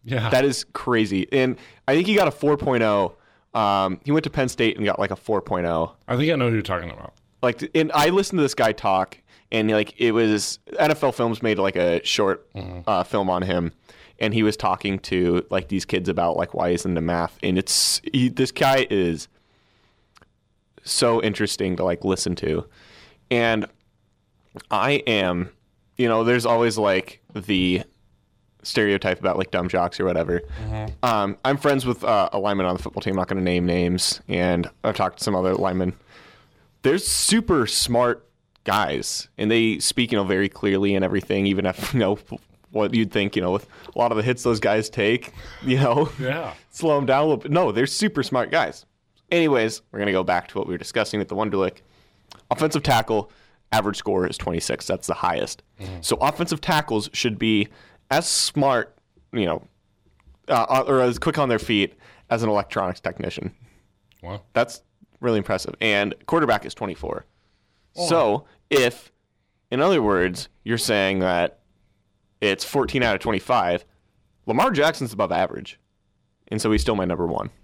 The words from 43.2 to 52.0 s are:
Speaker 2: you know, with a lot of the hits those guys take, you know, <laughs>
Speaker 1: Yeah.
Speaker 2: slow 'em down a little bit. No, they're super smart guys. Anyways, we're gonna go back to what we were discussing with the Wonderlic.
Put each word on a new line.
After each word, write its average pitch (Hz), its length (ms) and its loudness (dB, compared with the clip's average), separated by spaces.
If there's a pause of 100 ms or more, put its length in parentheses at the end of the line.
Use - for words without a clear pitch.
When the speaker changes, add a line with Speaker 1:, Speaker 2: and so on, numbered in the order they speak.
Speaker 2:
you 98 60 0
know, 90 100 0
with 101 160 -2 (280)
a - 20 -4
lot 117 140 2
of 110 60 0
the 107 60 0
hits 127 200 -2
those 117 160 2
guys 107 300 0
take, 113 420 -2 (320)
you 131 140 0
know, 135 380 2
<laughs> - 40 -12
Speaker 1:
Yeah. 131 340 -6 (180)
Speaker 2:
slow 156 260 0
'em 139 80 0
down 135 160 4
a - 20 2
little 151 140 2
bit. 147 140 -6
No, 160 200 2
they're 117 160 0
super 202 340 -2
smart 123 300 -2
guys. 131 340 -2 (460)
Anyways, 139 500 2 (100)
we're 101 80 -8
gonna 101 120 0
go 92 120 2
back 90 260 0
to - 80 -8
what - 100 -4
we 90 60 -4
were 87 40 -6
discussing 107 420 -4
with 95 100 -4
the 101 60 -6
Wonderlic. 98 420 -2 (760)